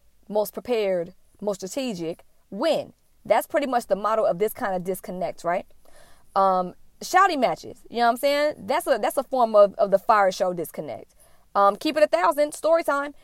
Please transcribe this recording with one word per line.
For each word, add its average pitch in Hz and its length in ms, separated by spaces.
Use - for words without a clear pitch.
most 208 260
prepared, 190 600
most 196 180
strategic 185 680
win. 214 440
That's 240 240
pretty 294 200
much 247 200
the 190 80
motto 214 280
of 175 160
this 214 140
kind 202 220
of 180 80
disconnect, 180 600
right? 175 220
Um, 185 380
shouting 359 380
matches, 175 500
you 214 80
know 240 80
what 233 60
I'm 247 60
saying? 294 400
That's 269 300
a, 262 120
that's 254 180
a 269 60
form 226 320
of, 202 200
of 202 160
the 190 80
fire 202 320
show 185 220
disconnect. 151 600
Um, 202 220
keep 302 220
it 302 60
a 302 40
thousand, 302 460
story 330 300
time. 285 300